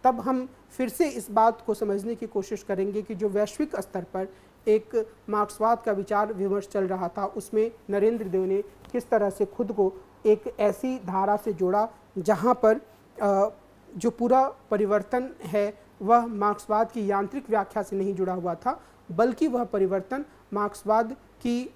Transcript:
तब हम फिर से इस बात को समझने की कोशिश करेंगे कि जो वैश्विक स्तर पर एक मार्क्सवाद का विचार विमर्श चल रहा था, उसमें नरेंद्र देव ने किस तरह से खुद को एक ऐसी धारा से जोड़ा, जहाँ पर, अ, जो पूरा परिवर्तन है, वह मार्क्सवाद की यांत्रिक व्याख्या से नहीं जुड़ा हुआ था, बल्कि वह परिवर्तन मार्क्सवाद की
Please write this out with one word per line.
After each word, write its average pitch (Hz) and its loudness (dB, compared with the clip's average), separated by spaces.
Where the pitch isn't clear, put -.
तब 240 4
हम 254 -2
फिर 254 -4
से 302 0
इस 240 -8
बात 220 4
को 214 -2
समझने 208 -4
की 226 -10
कोशिश 202 -6
करेंगे 196 -2
कि 214 -10
जो 208 -2
वैश्विक 208 -2
स्तर 190 -6
पर 190 -8
एक 220 0
मार्क्सवाद 214 0
का 220 0
विचार 208 0
विमर्श 196 -2
चल 196 -2
रहा 185 -4
था, 196 -4
उसमें 214 -2
नरेंद्र 220 2
देव 185 0
ने 190 0
किस - -8
तरह 208 4
से 202 -2
खुद 214 -4
को 190 2
एक 214 2
ऐसी 240 0
धारा 190 0
से 208 -4
जोड़ा, 185 0
जहाँ 202 2
पर, 220 4
अ, 202 4
जो 226 0
पूरा 254 2
परिवर्तन 208 0
है, 202 -2
वह 233 4
मार्क्सवाद 208 0
की 208 -2
यांत्रिक 208 -4
व्याख्या 208 0
से 196 -6
नहीं 196 -2
जुड़ा 185 -2
हुआ 175 -4
था, 262 -4
बल्कि 240 2
वह 240 0
परिवर्तन 196 -2
मार्क्सवाद 214 0
की - -6